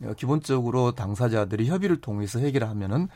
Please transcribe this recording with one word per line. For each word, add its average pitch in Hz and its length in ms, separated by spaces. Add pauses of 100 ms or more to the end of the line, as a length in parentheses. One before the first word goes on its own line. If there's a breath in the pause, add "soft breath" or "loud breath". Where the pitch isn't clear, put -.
어, 110 140
기본적으로 127 760
당사자들이 110 760
협의를 185 320
통해서 104 400
해결하면은 120 760